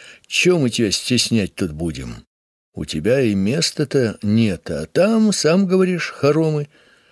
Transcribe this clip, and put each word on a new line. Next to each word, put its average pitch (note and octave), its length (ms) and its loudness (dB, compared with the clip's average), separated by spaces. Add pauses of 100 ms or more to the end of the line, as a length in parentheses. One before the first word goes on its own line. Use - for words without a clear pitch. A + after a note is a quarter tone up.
(260)
чё F3+ 320 2
мы B2+ 120 2
тебя G#2+ 200 0
стеснять A2 640 0
тут F2 180 -4
будем? C2 540 -8 (480)
У - 100 -8
тебя G2 360 0
и A2 140 2
места-то B2 880 -2
нет, G#2 480 0
а D#2+ 160 -6
там, G#3+ 460 2
сам F3+ 340 2
говоришь, F3+ 440 0
хоромы. D3+ 580 0 (440)